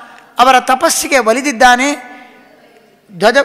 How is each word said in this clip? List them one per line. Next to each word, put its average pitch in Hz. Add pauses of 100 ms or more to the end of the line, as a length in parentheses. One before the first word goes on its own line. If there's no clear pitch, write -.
(400)
ಅವರ 254
ತಪಸ್ಸಿಗೆ 277
ಒಲಿದಿದ್ದಾನೆ. 254 (960)
ಧ್ವಜ, 208